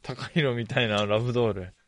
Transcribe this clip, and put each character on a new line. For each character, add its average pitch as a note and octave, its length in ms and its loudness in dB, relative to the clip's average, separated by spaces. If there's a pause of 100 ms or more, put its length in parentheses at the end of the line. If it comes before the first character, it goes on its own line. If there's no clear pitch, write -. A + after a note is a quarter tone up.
高 - 240 -10
弘 C#3 300 0
み A#2 100 -4
た B2+ 160 0
い A#2 60 2
な G#2 180 2
ラ G#2 120 4
ブ B2 140 -2
ド A#2 180 2
ー - 20 0
ル。 F#2 220 -10 (140)